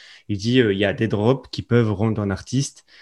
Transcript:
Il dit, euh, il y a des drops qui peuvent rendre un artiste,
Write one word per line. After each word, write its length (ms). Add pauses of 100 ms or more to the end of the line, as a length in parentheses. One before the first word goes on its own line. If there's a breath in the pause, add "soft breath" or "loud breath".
(280 loud breath)
Il 100
dit, 220
euh, 140
il 60
y 60
a 80
des 140
drops 440
qui 100
peuvent 300
rendre 300
un 100
artiste, 540 (160 soft breath)